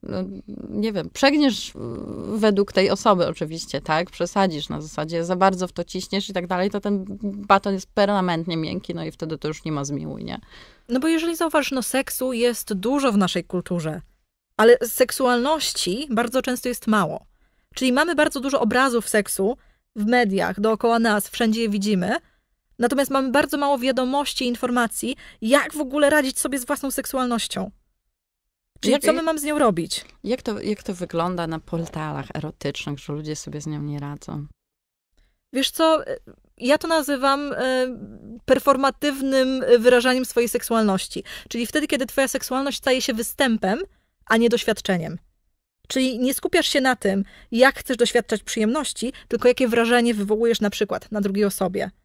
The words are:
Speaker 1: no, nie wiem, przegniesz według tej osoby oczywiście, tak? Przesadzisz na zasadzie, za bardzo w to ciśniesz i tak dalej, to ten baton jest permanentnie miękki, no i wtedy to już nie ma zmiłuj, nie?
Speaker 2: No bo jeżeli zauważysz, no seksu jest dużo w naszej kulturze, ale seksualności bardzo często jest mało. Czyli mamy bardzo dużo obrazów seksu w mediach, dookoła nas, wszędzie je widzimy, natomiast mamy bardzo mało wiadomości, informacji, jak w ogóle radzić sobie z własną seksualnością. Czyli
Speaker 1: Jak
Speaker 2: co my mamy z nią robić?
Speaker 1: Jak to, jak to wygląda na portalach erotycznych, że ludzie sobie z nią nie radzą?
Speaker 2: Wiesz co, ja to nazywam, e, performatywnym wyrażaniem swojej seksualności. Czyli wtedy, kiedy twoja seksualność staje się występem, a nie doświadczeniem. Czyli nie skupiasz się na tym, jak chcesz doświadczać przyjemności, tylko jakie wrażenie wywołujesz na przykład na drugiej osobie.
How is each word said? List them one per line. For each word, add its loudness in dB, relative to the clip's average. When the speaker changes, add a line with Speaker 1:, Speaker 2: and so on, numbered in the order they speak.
Speaker 1:
no, -8
nie -4
wiem, -6
przegniesz 2
według 4
tej 4
osoby 4
oczywiście, -6
tak? -2
Przesadzisz -2
na -6
zasadzie, -6
za -2
bardzo 2
w -10
to -6
ciśniesz -6
i -10
tak -4
dalej, 0
to -4
ten -2
baton 2
jest -6
permanentnie 0
miękki, -6
no -8
i -8
wtedy -8
to -8
już -8
nie -4
ma -2
zmiłuj, -8
nie? -10
Speaker 2:
No 0
bo 0
jeżeli 0
zauważysz, 0
no -4
seksu -4
jest -2
dużo 0
w 2
naszej 0
kulturze, -6
ale 8
seksualności 0
bardzo 0
często -4
jest -6
mało. 0
Czyli 2
mamy 2
bardzo 2
dużo 0
obrazów 2
seksu 0
w -2
mediach, 2
dookoła 2
nas, 0
wszędzie 0
je 0
widzimy, 0
natomiast 2
mamy 0
bardzo 2
mało 2
wiadomości, 0
informacji, -2
jak 2
w -4
ogóle 2
radzić 2
sobie -2
z -8
własną -4
seksualnością. -4
Czyli 2
Speaker 1:
Jak 4
Speaker 2:
co 4
my 0
mamy -2
z -8
nią -2
robić? 0
Speaker 1:
Jak -4
to, -6
jak -6
to -6
wygląda -4
na -6
portalach -8
erotycznych, -8
że -10
ludzie -8
sobie -12
z -10
nią -6
nie -8
radzą? -10
Speaker 2:
Wiesz -2
co, 2
ja 2
to -4
nazywam, 0
e, 0
performatywnym 2
wyrażaniem 6
swojej 0
seksualności. 0
Czyli -4
wtedy, 0
kiedy 0
twoja 0
seksualność -4
staje 2
się -2
występem, 0
a 4
nie 6
doświadczeniem. 0
Czyli 0
nie 2
skupiasz 0
się 2
na 2
tym, 0
jak 4
chcesz -4
doświadczać 0
przyjemności, -2
tylko 2
jakie 4
wrażenie 4
wywołujesz 2
na 2
przykład -4
na -2
drugiej 0
osobie. -2